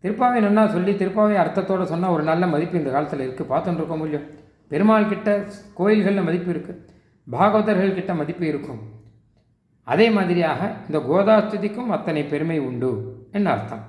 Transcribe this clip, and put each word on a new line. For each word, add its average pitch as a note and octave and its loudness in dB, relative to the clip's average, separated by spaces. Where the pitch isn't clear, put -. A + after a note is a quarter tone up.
திருப்பாவை A#3+ 2
நன்னா G#3 4
சொல்லி F#3 0
திருப்பாவை G3+ 2
அர்த்தத்தோட F#3 0
சொன்னா E3 -2
ஒரு D#3 2
நல்ல E3 2
மதிப்பு E3+ 0
இந்த C#3+ -2
காலத்துல C#3+ -2
இருக்கு, C3 -6
பார்த்துட்டு D#3+ -2
இருக்கோம் D#3 -4
இல்லையோ? D3 -4
பெருமாள் G#3 4
கிட்ட G3+ -2
கோயில்கள்ல G3+ 2
மதிப்பு F3 -2
இருக்கு, - -6
பாகவதர்கள் G3 2
கிட்ட F#3 -4
மதிப்பு E3 -4
இருக்கும். C#3 -6
அதே E3+ 4
மாதிரியாக F3 2
இந்த D#3 -4
கோதாஸ்துதிக்கும் G#3 2
அத்தனை D#3 -2
பெருமை D#3 -2
உண்டு B2+ -4
என்ன G3+ 0
அர்த்தம். A2 -4